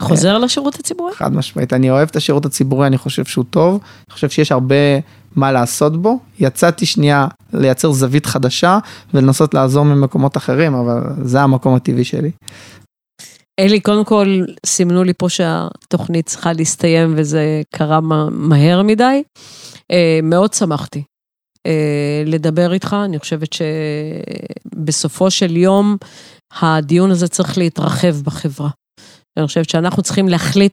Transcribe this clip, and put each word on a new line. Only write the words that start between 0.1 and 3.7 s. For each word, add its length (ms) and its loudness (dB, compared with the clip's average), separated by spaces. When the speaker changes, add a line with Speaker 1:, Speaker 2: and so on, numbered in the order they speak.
Speaker 2:
אה, 60 2
Speaker 1:
לשירות 360 -2
הציבורי? 400 -8
Speaker 2:
חד 180 -4
משמעית. 400 -4
אני 180 2
אוהב 180 2
את 80 -10
השירות 300 0
הציבורי, 400 0
אני 120 2
חושב 260 -6
שהוא 260 -4
טוב, 240 2